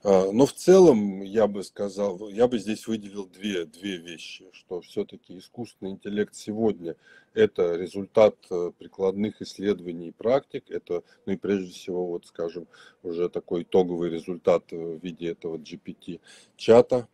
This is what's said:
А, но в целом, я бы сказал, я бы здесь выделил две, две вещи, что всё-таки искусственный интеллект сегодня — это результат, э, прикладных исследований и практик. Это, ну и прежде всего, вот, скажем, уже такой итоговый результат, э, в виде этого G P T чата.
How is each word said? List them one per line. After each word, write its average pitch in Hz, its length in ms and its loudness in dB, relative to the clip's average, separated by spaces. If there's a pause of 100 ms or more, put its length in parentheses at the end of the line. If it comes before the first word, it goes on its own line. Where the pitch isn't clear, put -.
А, 98 280 4
но 123 160 6
в - 60 -8
целом, 117 680 6
я 104 260 2
бы 101 160 -6
сказал, 101 640 -6
я 110 180 2
бы 123 100 -2
здесь 104 300 -6
выделил 101 400 -8
две, 92 380 -6
две 92 320 -8
вещи, 82 540 -16
что - 300 -12
всё-таки 101 560 -10
искусственный 98 540 -14
интеллект 101 440 -6
сегодня — 101 600 -4 (380)
это 95 420 0
результат, 98 600 2 (140)
э, 87 300 -4
прикладных 98 640 -4
исследований 87 640 -6
и 82 40 -14
практик. 135 580 -2
Это, 87 340 -8 (240)
ну 98 60 -2
и 92 40 -4
прежде 95 340 -2
всего, 90 360 -6
вот, 87 180 -8
скажем, 85 420 -10 (360)
уже 87 260 -4
такой 87 320 -6
итоговый 87 480 0
результат, 85 640 -2
э, 87 40 -12
в 82 280 -10
виде 85 260 -8
этого 80 300 -8
G 78 180 -16
P - 160 -14
T - 260 -14 (380)
чата. 120 560 6